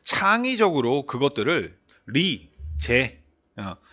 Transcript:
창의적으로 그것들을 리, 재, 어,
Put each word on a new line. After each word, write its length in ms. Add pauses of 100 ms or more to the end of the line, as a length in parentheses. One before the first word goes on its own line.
창의적으로 1000
그것들을 720 (280)
리, 440 (260)
재, 440 (360)
어, 180 (180)